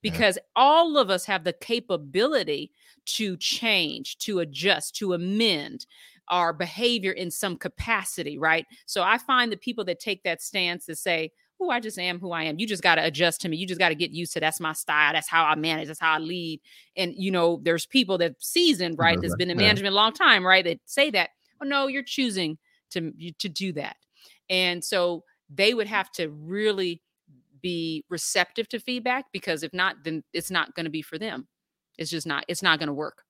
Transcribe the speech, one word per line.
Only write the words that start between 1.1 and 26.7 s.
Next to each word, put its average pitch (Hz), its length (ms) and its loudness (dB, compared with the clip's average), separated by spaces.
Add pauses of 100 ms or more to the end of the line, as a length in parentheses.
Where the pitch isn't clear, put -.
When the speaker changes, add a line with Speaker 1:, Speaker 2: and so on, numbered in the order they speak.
Speaker 1:
us 180 160 0
have 190 180 -2
the 175 80 0
capability 175 1200 -2 (340)
to 196 300 -4
change, 165 800 -2
to 196 220 -2
adjust, 156 560 -2
to 190 180 -4
amend 185 720 -2 (420)
our 180 240 2
behavior 190 600 -2
in 175 180 -6
some 180 260 -4
capacity, 180 800 -4
right? 160 280 2 (200)
So 196 160 -2
I 208 160 4
find 247 340 2
the 196 40 -4
people 233 280 -6
that 175 160 -4
take 196 240 -6
that 170 180 -2
stance 175 440 -4
to 160 100 -8
say, 160 340 -2 (300)
"Oh, 359 100 0
I 240 80 2
just 220 220 -8
am 175 180 -2
who 175 140 -8
I 165 120 -2
am. 156 140 -4
You 220 80 -2
just 196 160 -4
gotta 165 220 6
adjust 160 380 2
to 185 60 -2
me. 160 80 -2
You 185 100 -6
just 180 120 -6
gotta 170 160 4
get 160 160 -2
used 165 220 -6
to, 165 80 -4
that's 156 180 0
my 160 140 -4
style. 151 400 2
That's 156 160 0
how 165 160 4
I 151 100 4
manage. 156 320 -2
That's 156 140 -12
how 160 140 2
I 156 40 0
lead." 160 420 -6 (360)
And, 180 200 -2
you 190 140 -2
know, 170 320 2
there's 165 240 0
people 196 320 2
that 170 220 0
seasoned, 180 580 2
right, 165 220 4
that's 170 160 -2
been 180 140 0
in 175 80 0
Speaker 2:
Yeah. 208 100 6
Speaker 1:
management 202 240 2
a 196 40 2
long 220 160 6
time, 233 320 6
right, 185 200 6
that 170 220 0
say 285 240 2
that. 185 200 2 (300)
"Oh, 294 40 -10
no, 277 220 0
you're 277 160 -4
choosing 190 560 -2 (320)
to, 165 260 -4
you, 165 220 -12
to 208 100 -6
do 185 260 -4
that." - 240 -8 (520)
And 180 340 0
so 175 400 0 (240)
they 196 260 4
would 214 120 0
have 202 260 -2
to 165 180 -4
really 180 680 -2 (600)